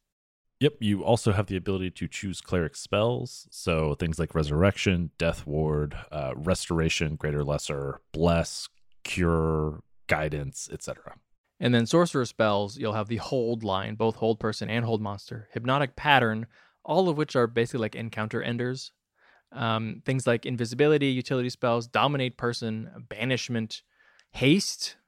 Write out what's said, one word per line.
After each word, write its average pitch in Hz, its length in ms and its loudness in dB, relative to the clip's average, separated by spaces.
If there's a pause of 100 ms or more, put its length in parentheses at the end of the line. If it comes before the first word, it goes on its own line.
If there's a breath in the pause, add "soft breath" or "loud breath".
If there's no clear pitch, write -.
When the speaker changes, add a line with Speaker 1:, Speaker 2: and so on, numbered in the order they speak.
(600)
Speaker 1:
Yep, 147 200 4
you 101 240 2
also 113 280 4
have 98 140 0
the 98 100 -4
ability 92 360 -2
to - 160 -6
choose - 320 -8
cleric 85 340 -2
spells, 123 760 -2
so 78 440 0
things 80 240 -2
like 80 160 -2
Resurrection, 85 840 2
Death 82 280 -2
Ward, 76 500 0 (140)
uh, 71 260 -6
Restoration, 80 800 0
Greater 73 280 -2
Lesser, 69 560 -4 (120)
Bless, 82 560 2 (360)
Cure, 80 760 0 (260)
Guidance, 76 640 -2
et - 100 -12
cetera. - 340 -12 (440)
Speaker 2:
And 123 140 2
then 117 120 4
Sorcerer 165 380 4
spells, 104 540 0
you'll 110 160 -2
have 107 140 -4
the 117 80 -4
Hold 117 460 -2
line, 98 320 -2
both 113 220 0
Hold 110 240 0
Person 107 300 -4
and 117 140 0
Hold 113 180 0
Monster, 104 500 -10
Hypnotic 131 440 0
Pattern, 117 500 4 (380 soft breath)
all 180 240 4
of 147 100 2
which 151 180 0
are 120 100 4
basically, 117 340 0
like, 107 160 -4
encounter 113 460 -4
enders. 123 500 -4 (580 soft breath)
Um, 113 540 -2
things 131 220 0
like 120 200 2
Invisibility, 131 640 2
Utility 127 420 -2
Spells, 117 360 0
Dominate 127 500 0
Person, 113 540 -4 (180)
Banishment, 117 760 -4 (500 soft breath)
Haste, - 640 2 (100)